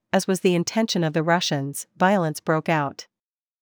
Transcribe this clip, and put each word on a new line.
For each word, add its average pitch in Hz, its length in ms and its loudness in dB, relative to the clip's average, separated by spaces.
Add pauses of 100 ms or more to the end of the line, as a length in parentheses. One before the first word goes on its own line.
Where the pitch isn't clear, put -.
(140)
as 190 120 0
was 190 140 0
the 180 140 4
intention 175 500 0
of 151 80 -2
the 156 100 0
Russians, 156 720 -2
violence 180 460 0
broke 160 300 -2
out. 147 360 -4 (560)